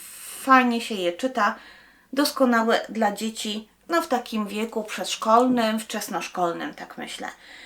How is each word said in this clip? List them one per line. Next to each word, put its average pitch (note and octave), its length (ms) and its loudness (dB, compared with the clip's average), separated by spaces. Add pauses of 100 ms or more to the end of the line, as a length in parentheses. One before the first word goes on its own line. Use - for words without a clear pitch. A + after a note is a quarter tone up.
(400)
fajnie B3 400 6
się A3+ 140 -6
je F3+ 180 0
czyta, A3 420 0 (580)
doskonałe A#3+ 760 4
dla G#3 240 0
dzieci, A3 560 -6 (200)
no, E4 140 2
w E4 60 -8
takim A3+ 380 -2
wieku G#3+ 380 -4
przedszkolnym, A3 960 2
wczesnoszkolnym, F3 920 -4
tak - 240 -14
myślę. - 300 -10 (380)